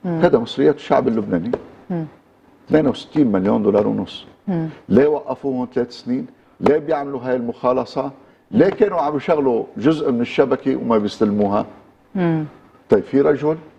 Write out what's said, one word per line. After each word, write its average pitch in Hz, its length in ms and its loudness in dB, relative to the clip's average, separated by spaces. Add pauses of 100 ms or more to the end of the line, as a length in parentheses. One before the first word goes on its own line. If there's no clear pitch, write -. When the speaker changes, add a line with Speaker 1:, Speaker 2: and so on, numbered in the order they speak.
Speaker 1:
مم. 170 180 -2
Speaker 2:
هذا 175 160 4
مصريات 135 360 0
الشعب 131 340 0
اللبناني. 104 420 -2 (400)
Speaker 1:
مم. 170 140 -4 (640)
Speaker 2:
اثنين 156 200 4
وستين - 440 0
مليون 101 300 2
دولار 101 240 4
ونص. 104 400 -6 (220)
Speaker 1:
مم. 165 200 -2 (200)
Speaker 2:
ليه 127 180 6
وقفوهم 135 680 -4
ثلاث 120 180 -2
سنين؟ - 340 -6 (340)
ليه 135 180 2
بيعملوا 143 420 -4
هاي 127 160 -2
المخالصة؟ 127 760 -2 (400)
ليه 147 180 4
كانوا 190 320 0
عم 147 160 -2
يشغلوا 135 480 0 (120)
جزء 147 360 0
من 120 80 0
الشبكة 131 560 0
وما 117 220 2
بيستلموها؟ 104 680 0 (480)
Speaker 1:
مم. 165 300 0 (460)
Speaker 2:
طيب، 104 120 4
في - 180 0
رجل 151 360 2 (220)